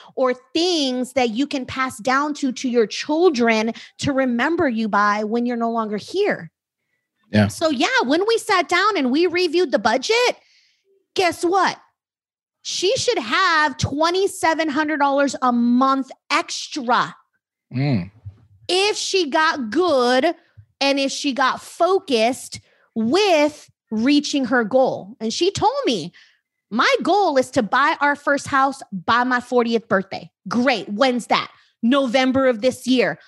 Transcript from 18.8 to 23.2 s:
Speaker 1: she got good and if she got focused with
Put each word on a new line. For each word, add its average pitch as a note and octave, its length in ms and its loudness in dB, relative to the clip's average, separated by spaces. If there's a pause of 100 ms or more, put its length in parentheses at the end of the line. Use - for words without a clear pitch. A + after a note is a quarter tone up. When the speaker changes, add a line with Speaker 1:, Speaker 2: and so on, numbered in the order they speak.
Speaker 1:
she F4 340 -2
got D#4 400 0
good C4+ 640 2 (460)
and C#4 180 2
if C4+ 140 -2
she C#4+ 200 -4
got B3+ 300 -2
focused C4+ 960 -2 (340)
with D4+ 760 2 (200)